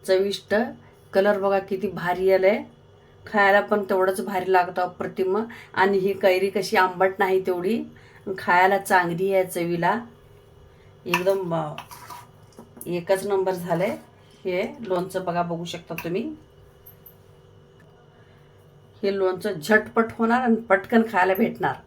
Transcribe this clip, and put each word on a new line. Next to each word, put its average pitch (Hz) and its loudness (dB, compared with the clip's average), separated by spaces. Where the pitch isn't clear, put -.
चविष्ट. 196 0
कलर 196 4
बघा 196 0
किती 190 -6
भारी 180 0
आलाय, 190 4
खायला 202 4
पण 202 0
तेवढंच 190 0
भारी 190 -2
लागतं, 180 2
अप्रतिम. 185 -4
आणि 196 2
ही 196 0
कैरी 190 2
कशी 196 -2
आंबट 185 2
नाही 190 2
तेवढी, 185 -2
खायला 190 4
चांगली 190 0
आहे 190 4
चवीला, 175 -2
एकदम, 180 -2
अ, 151 -6
एकच 190 -2
नंबर 190 0
झालंय 175 -2
हे 185 -4
लोणचं. 185 -4
बघा, 175 -2
बघू 170 -4
शकता 170 -12
तुम्ही, 226 -6
हे 196 0
लोणचं 185 -2
झटपट 214 0
होणार 233 2
आणि 233 4
पटकन 202 2
खायला 185 2
भेटणार 180 0